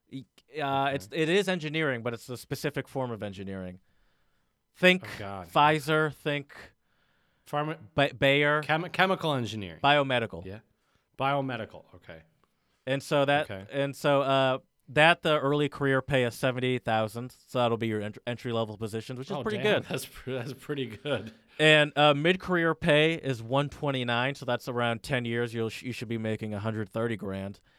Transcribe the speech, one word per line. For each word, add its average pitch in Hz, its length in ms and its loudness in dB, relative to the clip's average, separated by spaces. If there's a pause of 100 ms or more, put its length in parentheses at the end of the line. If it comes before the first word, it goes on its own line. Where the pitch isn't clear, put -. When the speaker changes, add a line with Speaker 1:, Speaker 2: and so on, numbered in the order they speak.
(100)
Speaker 1:
Y-, 135 140 -12 (360)
uh, 139 260 0
Speaker 2:
Okay. 139 80 0
Speaker 1:
it's, 117 180 -6
it 156 160 0
is 185 200 2
engineering, 151 540 -2
but 117 120 -4
it's - 160 -12
a 123 80 -8
specific 143 500 -6
form 131 220 -4
of 107 120 -8
engineering. 95 580 -8 (960)
Think 180 280 6
Speaker 2:
Oh, - 40 -12 (100)
God. 98 340 -10
Speaker 1:
Pfizer, 156 600 4
think 143 400 -6 (960)
Speaker 2:
Pharma- 151 280 -4 (160)
Speaker 1:
Ba-, 143 200 2
Bayer. 147 480 4
Speaker 2:
Chemi-, 160 300 0
chemical 175 420 2
engineering. 101 480 -6
Speaker 1:
Biomedical. 131 640 2
Speaker 2:
Yeah. 101 140 -14 (580)
Biomedical. 131 680 -4 (120)
Okay. 82 240 -20 (680)
Speaker 1:
And 135 160 -2
so 143 220 2
that, 143 260 2
Speaker 2:
Okay. 98 220 -10
Speaker 1:
and 139 240 -2
so, 143 260 2
uh, 135 360 2 (320)
that 156 320 6
the 151 160 2
early 143 300 2
career 135 320 0
pay 131 240 2
is 117 100 -2
seventy 127 440 -2
thousand, 113 560 -2 (140)
so - 100 -4
that'll 120 180 2
be 113 120 -2
your 107 120 -2
ent-, 104 160 -8 (100)
entry 120 260 -6
level 110 260 -4
positions, 110 400 -8
which 131 120 -10
is 202 60 -4
Speaker 2:
Oh, 131 60 -6
Speaker 1:
pretty 208 160 -4
Speaker 2:
damn, 190 240 0
Speaker 1:
good. - 20 -14
Speaker 2:
<laughs> - 60 -12
that's - 160 -6
pr-, - 260 -14
that's 123 220 -6
pretty 139 320 -8
good. 113 440 -6 (280)
Speaker 1:
And, 151 400 6
uh, 147 160 6
mid 165 260 0
career 165 340 0
pay 160 400 2
is 131 280 -6
one 135 260 0
twenty-nine, 127 680 -2
so 127 100 -14
that's 120 200 -2
around 120 360 -2
ten 123 240 -2
years. 117 260 -2
You'll 113 160 -2
sh-, - 140 -10
you 127 100 -6
should 113 160 -10
be 117 80 -4
making 110 380 -4
a 101 60 -6
hundred 107 280 -4
thirty 113 300 -4
grand, 98 420 -8 (180)